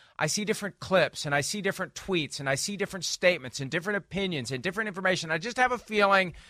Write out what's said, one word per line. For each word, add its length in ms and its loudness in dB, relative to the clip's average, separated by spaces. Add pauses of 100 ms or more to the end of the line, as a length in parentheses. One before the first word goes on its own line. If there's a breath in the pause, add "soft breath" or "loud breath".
(180 soft breath)
I 100 0
see 160 0
different 360 -4
clips 460 2
and 80 0
I 80 4
see 200 -4
different 320 -4
tweets 460 -2
and 100 -2
I 60 2
see 220 -4
different 280 -4
statements 540 2
and 120 -6
different 260 -2
opinions 540 -4
and 100 -4
different 260 -4
information. 440 0
I 60 2
just 200 -4
have 140 4
a 60 0
feeling 560 4 (160 soft breath)